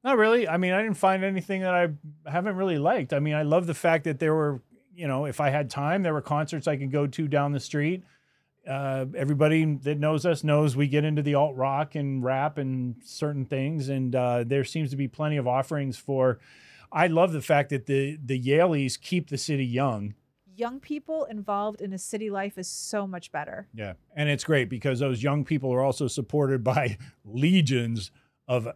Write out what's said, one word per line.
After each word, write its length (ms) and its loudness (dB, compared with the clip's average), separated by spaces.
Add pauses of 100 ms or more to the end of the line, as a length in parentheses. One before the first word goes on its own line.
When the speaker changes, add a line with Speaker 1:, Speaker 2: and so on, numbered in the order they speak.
Speaker 1:
Not 140 2
really. 300 4
I 100 0
mean, 160 2
I 100 2
didn't 140 -2
find 260 2
anything 380 -4
that 120 0
I 560 -2
haven't 280 -2
really 200 0
liked. 360 2
I 60 0
mean, 160 0
I 80 0
love 240 2
the 60 -4
fact 300 2
that 160 -2
there 160 2
were, 260 0 (320)
you 140 -8
know, 180 -2
if 140 -6
I 100 2
had 200 0
time, 340 0
there 100 0
were 80 -2
concerts 460 -2
I 80 0
could 160 -4
go 160 2
to 200 -4
down 260 2
the 60 -2
street. 440 -2 (640)
Uh, 380 -4 (100)
everybody 480 4 (200)
that 140 -2
knows 280 0
us 180 2
knows 320 4
we 140 2
get 160 2
into 180 0
the 120 0
alt 200 4
rock 400 0
and 260 -2
rap 360 0
and 460 -2
certain 420 -4
things. 420 -2
And, 260 -2
uh, 320 2
there 200 2
seems 260 -4
to 60 -4
be 100 -2
plenty 300 -2
of 100 0
offerings 500 -2
for, 400 2 (540)
I 160 4
love 240 4
the 100 -2
fact 280 2
that 160 -4
the, 380 -2
the 160 -2
Yaleys 600 2
keep 300 -4
the 80 -4
city 280 -2
young. 500 -2 (380)
Speaker 2:
Young 280 -6
people 440 -6
involved 560 -6
in 120 -6
a 40 -8
city 320 -8
life 280 -6
is 100 -10
so 400 -6
much 240 -12
better. 420 -8
Speaker 1:
Yeah. 200 -8 (220)
And 140 0
it's 140 0
great 260 2
because 300 -2
those 240 0
young 220 0
people 280 -2
are 80 2
also 260 0
supported 560 0
by 340 0 (140)
<laughs> 140 -20
legions 840 2 (360)
of 280 0